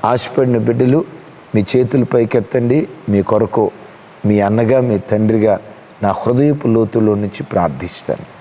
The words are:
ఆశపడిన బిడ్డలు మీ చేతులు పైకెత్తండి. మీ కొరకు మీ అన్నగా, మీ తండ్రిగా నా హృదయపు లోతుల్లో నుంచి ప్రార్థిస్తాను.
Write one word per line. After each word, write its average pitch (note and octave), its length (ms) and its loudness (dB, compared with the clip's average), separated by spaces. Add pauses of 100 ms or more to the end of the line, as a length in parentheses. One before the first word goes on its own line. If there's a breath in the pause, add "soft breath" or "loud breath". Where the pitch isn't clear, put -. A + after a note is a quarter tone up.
ఆశపడిన B2 520 0
బిడ్డలు B2 480 2 (500)
మీ G#2 100 2 (100)
చేతులు B2+ 300 2
పైకెత్తండి. A#2+ 840 0 (220)
మీ G2+ 120 2
కొరకు G#2+ 500 0 (540)
మీ G#2 140 4
అన్నగా, A2 400 2
మీ A#2+ 180 0
తండ్రిగా G#2+ 640 2 (440)
నా G2 80 0
హృదయపు C3+ 560 0
లోతుల్లో A2 480 2
నుంచి G2+ 280 -6
ప్రార్థిస్తాను. - 960 -6